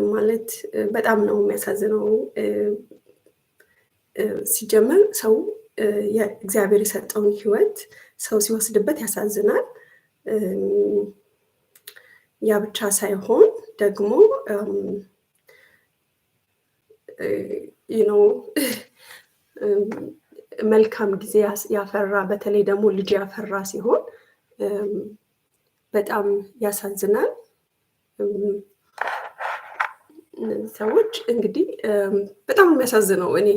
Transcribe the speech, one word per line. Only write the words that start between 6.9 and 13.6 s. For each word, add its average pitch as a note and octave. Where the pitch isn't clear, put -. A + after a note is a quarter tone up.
ህይወት A3+
ሰው A3
ሲወስድበት A3
ያሳዝናል። G#3
እም፣ G3+
ያ G#3+
ብቻ G#3+
ሳይሆን G#3